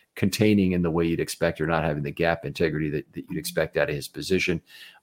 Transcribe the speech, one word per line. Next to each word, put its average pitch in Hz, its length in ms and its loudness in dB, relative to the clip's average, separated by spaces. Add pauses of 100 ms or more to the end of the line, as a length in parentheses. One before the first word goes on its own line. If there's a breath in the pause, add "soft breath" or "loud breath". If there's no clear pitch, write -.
(160 soft breath)
containing 101 580 4
in 87 80 2
the 85 100 2
way 85 140 2
you'd 82 140 0
expect 80 420 -2
or 78 60 0
not 80 160 2
having 73 200 -2
the 71 80 -4
gap 82 340 0
integrity 78 440 -2
that, 73 240 -6
that - 160 -12
you'd 87 80 -6
expect - 400 -4
out 73 120 2
of 76 60 -2
his 69 120 -8
position. 87 540 -2 (400 loud breath)